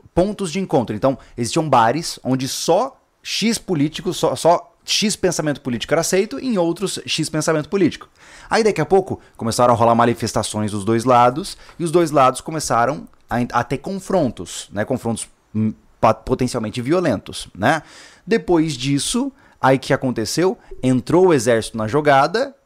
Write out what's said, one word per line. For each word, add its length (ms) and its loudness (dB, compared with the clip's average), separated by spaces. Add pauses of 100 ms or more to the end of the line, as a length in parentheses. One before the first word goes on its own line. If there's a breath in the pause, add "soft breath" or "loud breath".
(140)
pontos 380 -2
de 80 -4
encontro. 360 -2
Então 220 0 (200 soft breath)
existiam 320 -2
bares 540 2
onde 240 -2
só 520 -2 (220)
X 360 -2
político, 560 -2
só, 220 0
só 380 2 (120)
X 300 -2
pensamento 460 -2
político 320 -4
era 80 2
aceito, 380 -2
em 180 -2
outros 480 -2
X 240 -4
pensamento 400 -2
político. 400 0 (400 loud breath)
Aí 140 2
daqui 180 0
a 40 -2
pouco 340 0 (180 soft breath)
começaram 360 4
a 40 2
rolar 180 4
manifestações 760 0
dos 120 -4
dois 220 0
lados, 520 2 (220 loud breath)
e 40 -6
os 80 -4
dois 200 2
lados 300 2
começaram 680 -2 (220)
a 120 -2
en-, 120 -2
a 100 0
ter 140 -6
confrontos, 960 -4
né? 100 -2
Confrontos, 440 -4 (280)
hum, 180 0 (280)
pa-, 120 6
potencialmente 680 -4
violentos, 760 -4
né? 260 0 (460 loud breath)
Depois 460 0
disso, 580 -2 (280 soft breath)
aí 200 4
que 140 -2
aconteceu? 640 -2 (240 loud breath)
Entrou 460 4
o 60 6
exército 440 2
na 100 -2
jogada 680 2 (120)